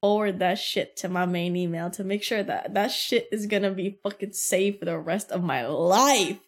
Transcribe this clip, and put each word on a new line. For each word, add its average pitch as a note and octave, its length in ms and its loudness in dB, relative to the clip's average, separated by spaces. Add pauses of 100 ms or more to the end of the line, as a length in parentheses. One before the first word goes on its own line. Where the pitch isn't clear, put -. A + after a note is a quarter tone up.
forward G3+ 380 2
that F#3 200 2
shit - 400 -4
to F3+ 120 -6
my F3+ 160 0
main F3 300 0
email F3 340 -2
to G3 140 -8
make G3+ 180 -2
sure A3 200 -2
that - 300 -4
that G#3 180 2
shit - 400 0
is G#3 160 -4
gonna G3+ 240 2
be F#3+ 320 -4
fucking G3+ 300 -6
safe G3+ 460 0
for - 80 -6
the E3+ 120 -2
rest E3 320 -4
of F3+ 140 -2
my B2+ 220 0
life. F#3+ 800 4